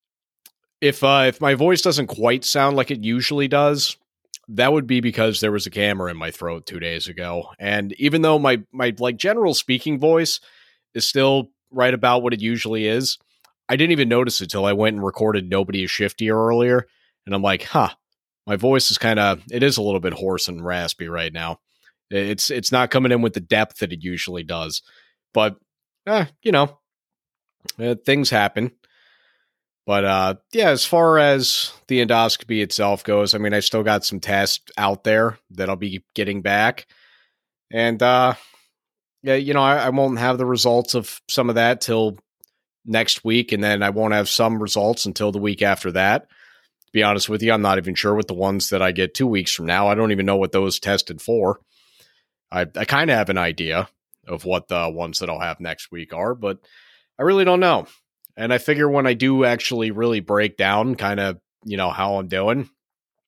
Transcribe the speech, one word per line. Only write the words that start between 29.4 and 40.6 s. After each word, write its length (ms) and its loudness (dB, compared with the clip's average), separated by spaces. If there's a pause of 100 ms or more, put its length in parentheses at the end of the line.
But, 200 2
uh, 280 2 (160)
yeah, 200 2
as 160 0
far 320 4
as 560 2 (140)
the 140 2
endoscopy 600 0
itself 420 -2
goes, 300 2
I 40 -4
mean, 140 -2
I 80 2
still 220 0
got 200 2
some 160 -6
tests 600 -2
out 260 -2
there 340 2 (120)
that 180 -6
I'll 80 -4
be 260 -8 (120)
getting 260 -4
back. 460 0 (840)
And, 320 0
uh, 300 4 (880)
yeah, 120 0
you 180 0
know, 80 2
I, 160 4
I 140 0
won't 280 0
have 200 0
the 80 -2
results 480 2